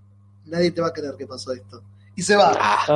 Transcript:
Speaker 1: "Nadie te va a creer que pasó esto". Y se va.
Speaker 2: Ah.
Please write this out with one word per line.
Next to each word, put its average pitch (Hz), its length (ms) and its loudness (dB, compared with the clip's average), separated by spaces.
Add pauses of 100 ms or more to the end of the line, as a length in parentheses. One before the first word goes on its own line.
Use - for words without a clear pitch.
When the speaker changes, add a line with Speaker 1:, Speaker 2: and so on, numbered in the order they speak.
(460)
Speaker 1:
"Nadie 170 260 -2
te 170 100 -6
va 165 60 0
a 165 60 -4
creer 143 240 -10
que 135 80 -14
pasó 127 280 -12
esto". 120 280 -16 (340)
Y 190 60 -10
se 202 140 2
va. 190 240 6
Speaker 2:
Ah. 208 260 0 (100)